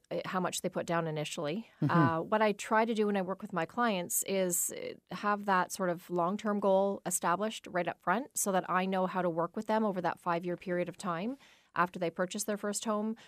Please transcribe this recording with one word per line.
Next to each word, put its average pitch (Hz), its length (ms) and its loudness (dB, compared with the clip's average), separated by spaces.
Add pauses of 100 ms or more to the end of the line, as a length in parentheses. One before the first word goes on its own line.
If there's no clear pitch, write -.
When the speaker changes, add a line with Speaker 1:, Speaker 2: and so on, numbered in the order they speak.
(120)
Speaker 1:
uh, 175 120 -4
how 185 160 -2
much 180 220 -2
they 185 80 -2
put 175 160 -4
down 170 220 0
initially. 156 600 -4 (160)
Speaker 2:
Mm-hmm. 143 160 4
Speaker 1:
Uh, 165 220 4
what 214 220 2
I 214 100 4
try 220 320 2
to 233 80 -2
do 214 140 2
when 202 100 0
I 190 60 2
work 185 180 -4
with 214 120 -10
my 170 120 0
clients 196 600 -2
is, 185 440 0
uh, - 440 -10
have 208 300 -2
that 190 280 2
sort 185 160 0
of 175 220 -4
long-term 202 480 0
goal 196 480 4
established 190 640 -2
right 175 160 -2
up - 160 -8
front 220 320 0
so - 160 0
that 185 180 0
I 185 160 2
know 190 220 2
how 180 160 0
to 180 80 2
work 165 240 -2
with 214 100 -6
them 220 180 2
over 202 180 0
that 175 180 -2
five-year 175 380 -2
period 175 320 -2
of 170 80 -14
time 196 400 -4 (380)
after 175 220 2
they 175 140 0
purchase 190 320 -2
their 208 140 -2
first 208 280 -4
home, 220 300 -2 (120)